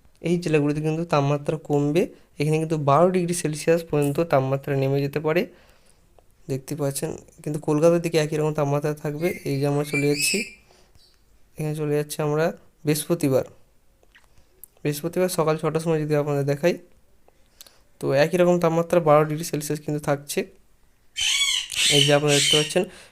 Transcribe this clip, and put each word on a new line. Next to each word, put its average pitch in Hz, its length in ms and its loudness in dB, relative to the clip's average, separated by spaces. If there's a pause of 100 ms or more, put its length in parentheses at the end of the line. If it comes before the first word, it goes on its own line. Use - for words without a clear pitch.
(220)
এই 175 160 0
জেলাগুলিতে 151 440 0
কিন্তু 156 240 -2
তাপমাত্রা 147 520 0
কমবে। 147 460 0 (360)
এখানে 156 180 0
কিন্তু 160 200 -2
বারো 147 320 4
ডিগ্রি 180 240 0
সেলসিয়াস 160 500 0
পর্যন্ত 143 360 0
তাপমাত্রা 135 560 0
নেমে 135 260 2
যেতে 143 180 -2
পারে, 156 220 0 (1080)
দেখতে 139 260 -6
পাচ্ছেন। 143 360 -4 (320)
কিন্তু 156 160 -6
কলকাতার 165 420 2
দিকে 165 160 -2
একই 151 200 0
রকম 151 160 0
তাপমাত্রা 147 400 0
থাকবে। 151 340 -6 (180)
এই 139 140 -2
যে 143 80 0
আমরা 143 240 0
চলে 143 160 -2
যাচ্ছি, 143 300 0 (1200)
এখানে 151 180 -6
চলে 151 200 -4
যাচ্ছি 147 260 -4
আমরা 151 240 0 (400)
বৃহস্পতিবার। 147 600 0 (1400)
বৃহস্পতিবার 170 460 -2
সকাল 156 280 0
ছটার 160 240 -2
সময় 160 180 0
যদি 151 160 -2
আপনাদের 143 300 0
দেখাই, 143 280 0 (1300)
তো 143 140 -8
একই 160 240 2
রকম 175 220 4
তাপমাত্রা 170 400 2
বারো 151 260 6
ডিগ্রি 151 200 -6
সেলসিয়াস 147 340 -6
কিন্তু 151 220 -6
থাকছে। 147 380 -4 (1500)
এই 143 140 4
যে 147 80 2
আপনারা 147 200 2
দেখতে 143 240 2
পাচ্ছেন, 151 260 0 (280)